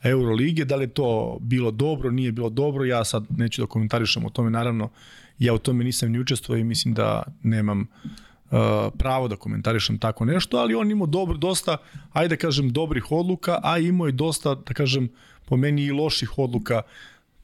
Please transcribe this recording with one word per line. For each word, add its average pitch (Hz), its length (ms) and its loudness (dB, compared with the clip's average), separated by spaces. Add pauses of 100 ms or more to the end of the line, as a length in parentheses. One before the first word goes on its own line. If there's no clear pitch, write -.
Eurolige, 127 600 2
da 139 120 0
li 135 80 0
je 120 100 -6
to 120 460 0
bilo 120 300 0
dobro, 131 400 0
nije 127 220 0
bilo 117 180 -2
dobro, 135 340 0
ja 120 200 2
sad 110 200 -2 (120)
neću 117 260 0
da 110 40 -2
komentarišem 113 580 0
o 107 60 -6
tome, 117 200 0
naravno, 113 400 -2 (480)
ja 120 160 4
u 110 40 4
tome 123 260 0
nisam 120 280 0
ni 117 60 0
učestvovao 123 420 -2
i 113 40 0
mislim 117 300 0
da 110 280 0 (200)
nemam, 104 400 2
e, - 40 -6 (1120)
pravo 131 300 0
da 104 80 -4
komentarišem 107 640 -2
tako 113 260 -2
nešto, 175 320 0
ali 233 180 2
on 220 160 0
imao 202 160 0
dobro, 165 300 0
dosta, 175 400 0 (360)
ajde 165 240 2
da - 40 -4
kažem, 139 320 2
dobrih 151 400 -2
odluka, 175 500 0
a 170 160 2
imao 175 280 2
je 143 60 2
dosta, 143 420 0
da 131 200 -8
kažem, 131 340 0 (360)
po 135 120 0
meni 143 280 2
i 143 80 0
loših 143 460 -2
odluka. 120 440 0 (600)